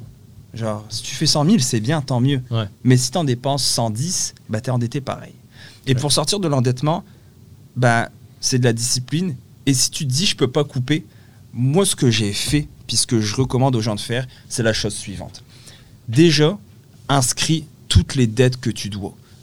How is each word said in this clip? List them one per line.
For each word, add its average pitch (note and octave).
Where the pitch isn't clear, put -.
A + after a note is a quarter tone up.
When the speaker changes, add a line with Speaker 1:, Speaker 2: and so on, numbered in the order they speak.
Speaker 1:
Genre, G#2+
si -
tu -
fais D#3+
cent D3
mille, F3
c'est B2
bien, C#3
tant B2+
mieux. C3
Speaker 2:
Ouais. A2+
Speaker 1:
Mais B2+
si B2+
t'en F3+
dépenses C3+
cent A#2
dix, C3+
bah, A2
t'es -
endetté A#2+
pareil. -
Et C3
Speaker 2:
Ouais. B2
Speaker 1:
pour C#3
sortir D#3
de F#3
l'endettement, C#3+
ben, A#2
c'est -
de B2
la A#2+
discipline. B2+
Et C#3
si B2+
tu -
te C3
dis, « D#3+
Je -
peux C#3
pas D3+
couper », D3
moi, C#3
ce F#3+
que B2+
j'ai G#2
fait, D3
puis A2
ce -
que A#2
je G#2
recommande B2+
aux A2+
gens G#2+
de G2+
faire, B2+
c'est -
la A2+
chose G#2
suivante. -
Déjà, D3+
inscris C#3+
toutes -
les B2+
dettes B2+
que A#2+
tu G#2
dois. G2